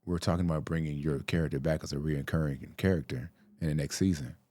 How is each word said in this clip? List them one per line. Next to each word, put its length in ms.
we're 140
talking 260
about 200
bringing 320
your 240
character 400
back 240
as 80
a 40
reoccurring 800
character 540
in 80
the 60
next 240
season. 380